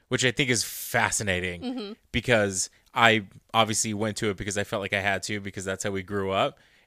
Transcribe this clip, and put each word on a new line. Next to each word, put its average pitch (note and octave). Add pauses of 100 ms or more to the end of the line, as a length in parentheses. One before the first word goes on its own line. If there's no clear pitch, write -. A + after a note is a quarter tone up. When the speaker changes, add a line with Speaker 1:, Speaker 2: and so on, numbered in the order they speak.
Speaker 1:
which B2+
I B2
think C3+
is A2+
fascinating F#2
Speaker 2:
Mm-hmm. A#3+ (180)
Speaker 1:
because G#2 (240)
I A2+ (280)
obviously A2
went G#2
to A2
it F#2+
because G2+
I G2+
felt G#2
like G2
I G2+
had G2
to, G#2+
because G2
that's F#2+
how G#2
we G2
grew F#2+
up. A2+ (280)